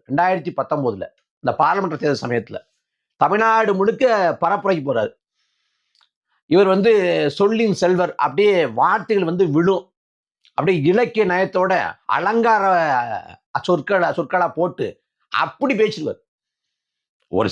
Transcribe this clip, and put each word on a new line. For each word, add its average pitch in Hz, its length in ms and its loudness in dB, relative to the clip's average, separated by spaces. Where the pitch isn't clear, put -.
ரெண்டாயிரத்தி 170 480 -2
பத்தொன்பதுல 127 500 -4
இந்த - 220 -4
பாராளுமன்ற 165 400 0
தேர்தல் 139 340 -2
சமயத்துல 110 360 -6
தமிழ்நாடு 214 580 2
முழுக்க 196 640 0
பரப்புரைக்கு 190 460 -2
போறாரு. 113 300 -4
இவர் 190 200 4
வந்து 190 640 2
சொல்லின் 208 440 0
செல்வர், 180 400 0
அப்படியே 170 520 2
வார்த்தைகள் 180 580 0
வந்து 175 260 0
விழும், 170 420 0
அப்படியே 160 280 0
இலக்கிய 214 440 2
நயத்தோட 180 720 -2
அலங்கார 214 600 0
சொற்கள-, 175 440 0
சொற்களா 170 400 -2
போட்டு 151 480 -4
அப்படி 165 460 -2
பேசிடுவார். 165 440 -2
ஒரு 95 240 0